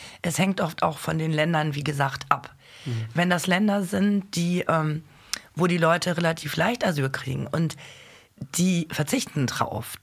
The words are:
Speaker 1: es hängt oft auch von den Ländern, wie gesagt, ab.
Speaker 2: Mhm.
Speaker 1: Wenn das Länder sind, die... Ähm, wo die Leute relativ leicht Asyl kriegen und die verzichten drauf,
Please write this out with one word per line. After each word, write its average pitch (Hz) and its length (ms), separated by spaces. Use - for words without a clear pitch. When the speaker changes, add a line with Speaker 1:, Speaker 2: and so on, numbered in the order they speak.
Speaker 1:
es 170 160
hängt 190 220
oft - 220
auch 160 160
von 160 200
den 160 140
Ländern, 156 420
wie 147 100
gesagt, 139 460
ab. - 240
Speaker 2:
Mhm. 113 200
Speaker 1:
Wenn 175 160
das 175 160
Länder 202 360
sind, 196 540
die... 175 320
Ähm, 156 340
wo 170 120
die 175 120
Leute 165 380
relativ 165 400
leicht 220 300
Asyl 143 240
kriegen 135 380
und 160 280
die 175 380
verzichten 147 560
drauf, - 540